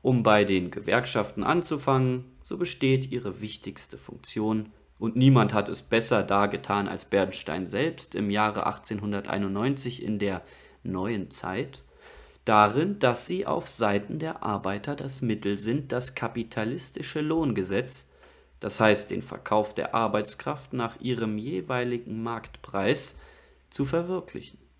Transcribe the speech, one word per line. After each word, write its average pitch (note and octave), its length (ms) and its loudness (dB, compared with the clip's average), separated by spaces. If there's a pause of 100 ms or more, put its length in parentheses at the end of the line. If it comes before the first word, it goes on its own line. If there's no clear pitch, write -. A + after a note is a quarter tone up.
Um B2 200 4
bei G#2 220 8
den F2+ 260 2
Gewerkschaften - 720 0
anzufangen, C3+ 800 0 (180)
so - 160 -10
besteht C3+ 520 0
ihre G#2 300 -6
wichtigste - 560 -12
Funktion, G#2+ 720 -4 (300)
und A2+ 180 -4
niemand B2+ 380 8
hat G2+ 160 2
es - 120 -6
besser A2+ 400 4
dargetan G2+ 680 2
als - 180 -8
Bernstein F#2 600 0
selbst C#3+ 480 -4
im G#2 160 0
Jahre G#2+ 360 0
achtzehnhunderteinundneunzig G#2 1400 -4
in G#2 160 -4
der G2 240 -2 (400)
Neuen F#2+ 480 -4
Zeit, A2+ 520 -8 (640)
darin, A#2 540 6
dass B2 280 2
sie F#3 200 -2
auf E3 220 -2
Seiten G#2 500 0
der - 240 -8
Arbeiter G2+ 540 -4
das C3+ 240 -8
Mittel G2+ 380 0
sind, B2+ 340 -2
das B2 220 -4
kapitalistische A#2 1080 -6
Lohngesetz, C3 880 -2 (480)
das - 220 -4
heißt G#2+ 300 6
den - 100 -4
Verkauf - 540 -2
der - 200 -4
Arbeitskraft A2+ 800 -4
nach A#2+ 280 -4
ihrem A2+ 360 -2
jeweiligen B2 840 -4
Marktpreis, A2+ 1000 -2 (480)
zu - 160 -4
verwirklichen. E3+ 720 -6 (220)